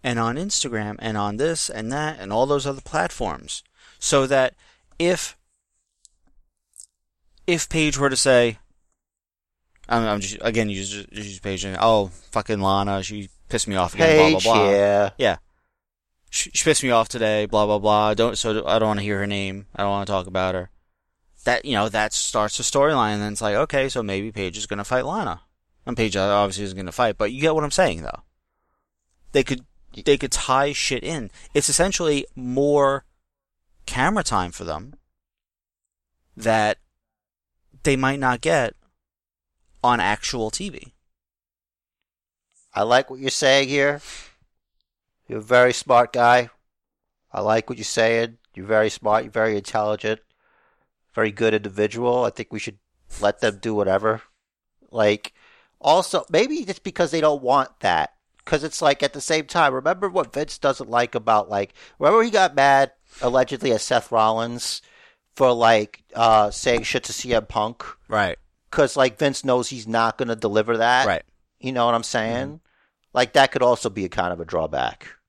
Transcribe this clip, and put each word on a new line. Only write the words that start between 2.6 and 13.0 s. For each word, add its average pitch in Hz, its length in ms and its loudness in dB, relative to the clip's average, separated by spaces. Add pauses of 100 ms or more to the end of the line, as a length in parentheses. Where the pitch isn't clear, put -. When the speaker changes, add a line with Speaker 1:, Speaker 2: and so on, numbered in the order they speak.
Speaker 1:
other 139 140 -6
platforms. 127 840 -6 (360)
So 139 280 2
that 131 260 2 (440)
if, 170 380 -2 (2000)
if 170 220 -2
Paige 151 300 0
were 139 120 2
to 131 60 -2
say, 123 440 4 (1300)
I'm, 117 160 0
I'm 104 160 -2
just, 98 200 -10
again, 110 280 0
you 98 140 -6
just, 101 260 -10
just 104 200 -12
use 95 100 -16
Paige 95 260 -8
and, 95 160 -8
"Oh, 107 260 2 (240)
fucking 107 300 -4
Lana, 98 420 0